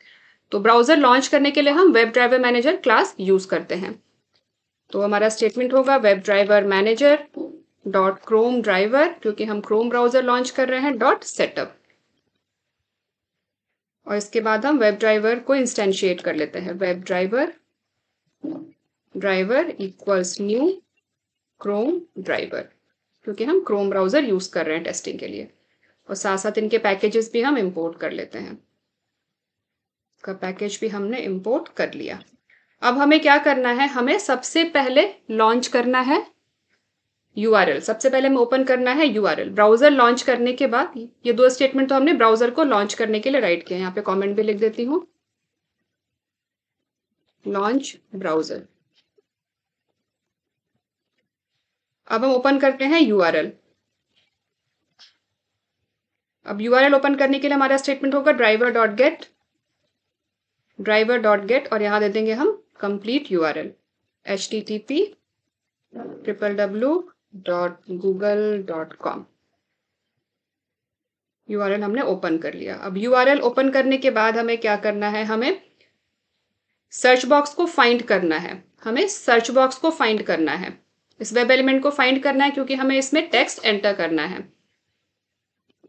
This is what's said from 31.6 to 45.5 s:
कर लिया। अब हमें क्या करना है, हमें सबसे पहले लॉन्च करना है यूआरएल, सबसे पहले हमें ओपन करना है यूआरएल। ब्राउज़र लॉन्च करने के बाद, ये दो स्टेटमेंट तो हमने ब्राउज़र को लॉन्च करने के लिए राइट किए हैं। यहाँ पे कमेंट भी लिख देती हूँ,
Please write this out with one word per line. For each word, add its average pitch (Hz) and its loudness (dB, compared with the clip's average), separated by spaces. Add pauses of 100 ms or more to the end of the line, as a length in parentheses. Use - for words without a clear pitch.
कर - -6
लिया। - -12 (600)
अब 247 0
हमें 302 4
क्या 294 4
करना 254 0
है, 269 0
हमें 262 0
सबसे 294 -2
पहले 294 0 (160)
लॉन्च 220 2
करना 254 0
है 294 -2 (1000)
यूआरएल, 202 2
सबसे 220 0
पहले 262 2
हमें 269 2
ओपन 262 2
करना 254 0
है 302 2
यूआरएल। 196 -2
ब्राउज़र 220 6
लॉन्च 247 4
करने 240 0
के 269 0
बाद, 262 -2 (340)
ये 240 0
दो 247 6
स्टेटमेंट 269 0
तो 269 0
हमने 269 4
ब्राउज़र 233 4
को 320 0
लॉन्च 208 0
करने 214 -2
के 269 -4
लिए 277 0
राइट 175 -2
किए 180 -8
हैं। 185 -6
यहाँ 185 -6
पे 208 -6
कमेंट 196 -2
भी 220 0
लिख 208 -2
देती 220 -2
हूँ, 311 -4 (2500)